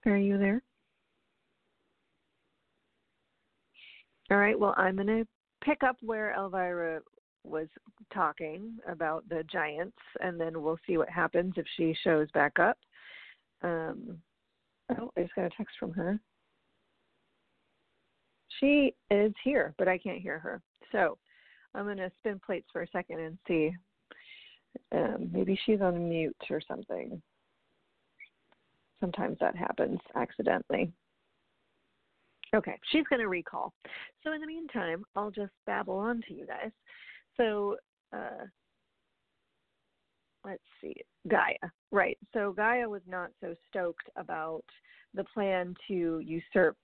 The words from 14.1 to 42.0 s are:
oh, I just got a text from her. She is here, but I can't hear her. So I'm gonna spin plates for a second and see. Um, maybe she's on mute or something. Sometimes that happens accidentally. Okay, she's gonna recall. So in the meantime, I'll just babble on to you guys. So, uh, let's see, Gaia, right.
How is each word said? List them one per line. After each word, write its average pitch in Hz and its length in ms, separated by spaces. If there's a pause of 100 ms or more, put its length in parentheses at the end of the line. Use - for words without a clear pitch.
oh, 233 200
I 180 40
just 175 140
got 185 100
a 175 40
text - 300
from - 140
her. 185 260 (2500)
She 285 340 (160)
is 208 240 (100)
here, 185 340
but 185 100
I 185 100
can't 180 240
hear 156 180
her. 165 220 (300)
So 185 260 (560)
I'm 202 120
gonna 190 340
spin 202 260
plates - 260
for 160 100
a 175 80
second 175 300
and 165 180 (100)
see. 160 240 (1200)
Um, - 400
maybe 190 340
she's 214 160
on 175 280
mute 165 260 (140)
or 156 120
something. - 600 (1800)
Sometimes 180 400
that - 160
happens - 440 (160)
accidentally. - 760 (1600)
Okay, - 240 (120)
she's 311 180
gonna 240 180
recall. 180 460 (500)
So 311 80
in 302 100
the 311 60
meantime, 208 580 (100)
I'll 208 160
just 202 200 (140)
babble 202 320
on 226 300
to 190 60
you - 140
guys. - 240 (640)
So, 208 420 (340)
uh, - 340 (2000)
let's 196 200 (180)
see, - 140 (320)
Gaia, 180 420 (220)
right. - 260 (160)